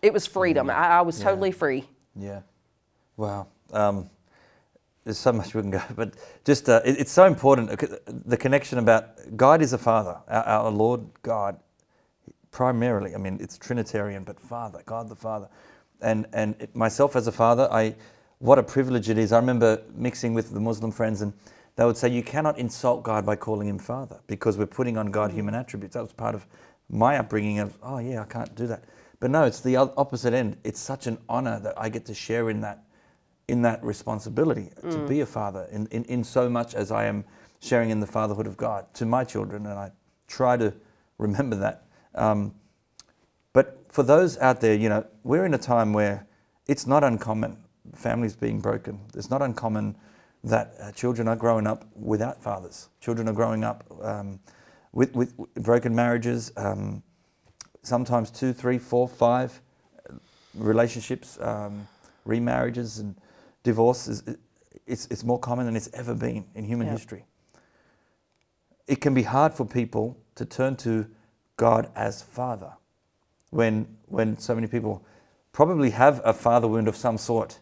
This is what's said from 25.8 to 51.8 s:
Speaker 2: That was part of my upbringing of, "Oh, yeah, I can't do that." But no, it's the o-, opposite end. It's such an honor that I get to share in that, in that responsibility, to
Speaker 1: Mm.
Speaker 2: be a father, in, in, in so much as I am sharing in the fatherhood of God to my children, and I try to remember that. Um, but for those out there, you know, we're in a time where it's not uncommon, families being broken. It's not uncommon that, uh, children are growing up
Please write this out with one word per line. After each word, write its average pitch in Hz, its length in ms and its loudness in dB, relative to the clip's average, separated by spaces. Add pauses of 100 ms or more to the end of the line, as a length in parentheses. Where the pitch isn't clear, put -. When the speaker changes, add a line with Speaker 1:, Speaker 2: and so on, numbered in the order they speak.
Speaker 2:
That 120 80 -6
was 110 100 -12
part 113 220 -4
of 101 120 -12 (420)
my 120 300 2
upbringing 107 400 -2
of, 101 240 -6
"Oh, 131 160 -10
yeah, 120 240 -8
I - 20 -8
can't 117 300 -10
do 117 140 -6
that." 113 160 -8 (360)
But 127 100 0
no, 151 140 4
it's - 160 0
the 127 160 2
o-, 131 220 4
opposite 127 340 0
end. 117 320 0
It's 107 160 -8
such - 260 -10
an 113 120 -6 (100)
honor 117 320 -4
that 104 180 -6
I 110 120 -4
get 110 160 -10
to 107 80 -12
share 113 340 -4
in 107 140 -4
that, 104 200 -12 (640)
in 123 140 0
that 113 220 0
responsibility, 110 880 -2 (100)
to 165 180 -6
Speaker 1:
Mm. 147 100 -6
Speaker 2:
be 143 120 0
a 139 60 -2
father, 98 440 -8
in, 107 180 -6
in, 117 160 -6
in 123 200 -4
so 123 240 0
much 120 260 -4
as 104 160 -4
I 110 140 0
am 104 200 -4 (360)
sharing 117 300 2
in 110 100 0
the 104 60 -2
fatherhood 107 400 -2
of 104 100 -12
God 107 380 -6
to - 100 -4
my 120 180 0
children, 104 440 -8
and 101 120 -10
I 98 140 -12 (340)
try 123 300 2
to 110 160 0 (460)
remember 110 380 -2
that. 101 280 -4 (300)
Um, 104 400 0 (1000)
but - 260 4 (100)
for - 140 0
those 156 360 6
out 127 220 4
there, 110 140 6
you 107 140 2
know, 107 160 0 (200)
we're 156 200 2
in 170 100 2
a 127 40 0
time 117 340 2
where 104 340 0 (400)
it's 139 200 -2
not 143 180 4
uncommon, 113 520 -2 (380)
families 117 420 -4
being 113 240 -4
broken. 107 400 -6 (140)
It's - 160 -10
not 135 120 -2
uncommon 110 540 -4 (480)
that, 113 360 0
uh, 104 120 -16
children 117 360 -2
are 113 80 0
growing 113 300 2
up 110 180 -4 (100)